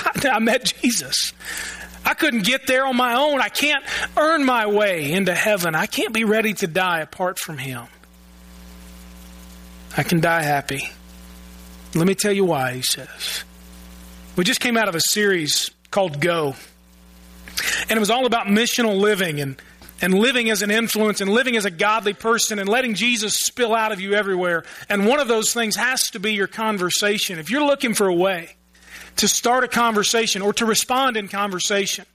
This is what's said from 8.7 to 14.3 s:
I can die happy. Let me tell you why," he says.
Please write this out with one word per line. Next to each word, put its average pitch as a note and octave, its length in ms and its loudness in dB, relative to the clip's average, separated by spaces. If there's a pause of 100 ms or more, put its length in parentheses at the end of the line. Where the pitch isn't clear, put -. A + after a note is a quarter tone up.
I D3+ 60 2
can E3 180 2
die E3+ 220 2
happy. D3 480 0 (1040)
Let E3 120 2
me F#3+ 80 4
tell G#3 180 0
you G3 120 2
why," C3 300 0
he B2+ 80 -8
says. - 600 -6 (920)